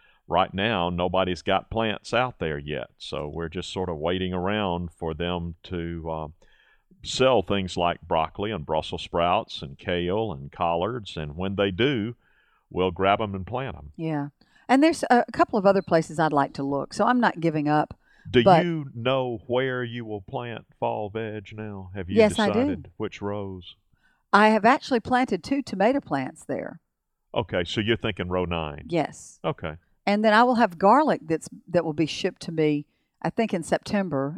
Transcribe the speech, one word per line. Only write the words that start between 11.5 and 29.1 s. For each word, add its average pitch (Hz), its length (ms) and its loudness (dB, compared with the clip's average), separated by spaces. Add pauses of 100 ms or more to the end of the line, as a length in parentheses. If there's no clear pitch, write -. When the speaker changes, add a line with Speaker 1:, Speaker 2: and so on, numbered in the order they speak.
Speaker 1:
they 101 160 2
do, 117 440 0 (540)
we'll 92 220 0
grab 95 300 4
'em 101 120 -4
and 92 140 -8
plant 123 280 -6
'em. 73 200 -18
Speaker 2:
Yeah. 151 320 -4 (400)
And 269 160 6
there's 320 260 2
a 240 240 6
couple - 240 2
of 190 80 2
other 196 160 6
places 165 380 0
I'd 156 120 4
like 139 220 2
to 143 100 -6
look, 139 300 -4
so 208 120 2
I'm 247 140 4
not 202 200 2
giving 156 280 0
up. 151 300 2 (320)
Speaker 1:
Do 120 140 6
Speaker 2:
But 175 200 8
Speaker 1:
you 165 300 -2
know 123 540 -2
where 127 360 0
you 120 220 -8
will 104 160 -8
plant 120 440 -10 (140)
fall 113 300 -4
veg 107 480 -8
now? 101 380 -10
Have 92 140 -6
you - 80 -2
Speaker 2:
Yes, 214 220 4
I 208 80 2
do. 208 60 0
Speaker 1:
decided 240 440 -2
which 107 240 -6
rows? 101 540 -8 (560)
Speaker 2:
I 214 180 6
have 214 140 2
actually 240 360 2
planted 247 440 -2
two 277 200 -2
tomato 226 360 0
plants 139 460 -6
there. - 340 -6 (540)
Speaker 1:
Okay, 95 320 0
so - 160 -4
you're 110 160 2
thinking 98 320 -4
row 90 160 0
nine. 80 440 -4
Speaker 2:
Yes. - 540 -6